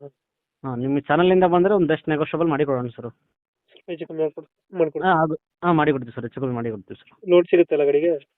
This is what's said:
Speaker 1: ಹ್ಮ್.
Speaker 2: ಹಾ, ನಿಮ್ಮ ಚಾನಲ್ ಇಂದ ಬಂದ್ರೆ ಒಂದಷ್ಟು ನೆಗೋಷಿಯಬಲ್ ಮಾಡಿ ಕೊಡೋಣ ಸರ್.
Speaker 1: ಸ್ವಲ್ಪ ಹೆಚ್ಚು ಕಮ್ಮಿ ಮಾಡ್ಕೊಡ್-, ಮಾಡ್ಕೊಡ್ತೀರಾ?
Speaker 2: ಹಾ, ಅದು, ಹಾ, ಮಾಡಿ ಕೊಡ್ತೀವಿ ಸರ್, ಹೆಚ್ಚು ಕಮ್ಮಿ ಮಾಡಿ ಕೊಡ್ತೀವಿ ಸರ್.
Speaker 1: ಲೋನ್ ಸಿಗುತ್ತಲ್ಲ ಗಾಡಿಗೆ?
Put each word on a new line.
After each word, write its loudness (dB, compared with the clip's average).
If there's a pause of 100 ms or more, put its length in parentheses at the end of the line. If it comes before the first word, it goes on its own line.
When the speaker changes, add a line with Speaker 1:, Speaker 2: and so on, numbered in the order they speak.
Speaker 1:
ಹ್ಮ್. -18 (540)
Speaker 2:
ಹಾ, -8
ನಿಮ್ಮ -2
ಚಾನಲ್ 2
ಇಂದ 4
ಬಂದ್ರೆ 2
ಒಂದಷ್ಟು 0
ನೆಗೋಷಿಯಬಲ್ -2
ಮಾಡಿ 0
ಕೊಡೋಣ -4
ಸರ್. -14 (600)
Speaker 1:
ಸ್ವಲ್ಪ -20
ಹೆಚ್ಚು -12
ಕಮ್ಮಿ -8
ಮಾಡ್ಕೊಡ್-, -8
ಮಾಡ್ಕೊಡ್ತೀರಾ? 0
Speaker 2:
ಹಾ, 2
ಅದು, -2 (280)
ಹಾ, 2
ಮಾಡಿ 4
ಕೊಡ್ತೀವಿ -6
ಸರ್, -10
ಹೆಚ್ಚು -12
ಕಮ್ಮಿ -4
ಮಾಡಿ -6
ಕೊಡ್ತೀವಿ -14
ಸರ್. -14
Speaker 1:
ಲೋನ್ 6
ಸಿಗುತ್ತಲ್ಲ 2
ಗಾಡಿಗೆ? 0 (100)